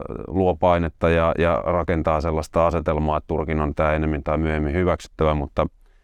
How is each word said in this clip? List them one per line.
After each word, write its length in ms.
luo 280
painetta 540
ja, 280
ja 280
rakentaa 560
sellaista 460
asetelmaa, 500
että 100
Turkin 340
on 140
tää 180
ennemmin 300
tai 140
myöhemmin 360
hyväksyttävä, 600
mutta, 340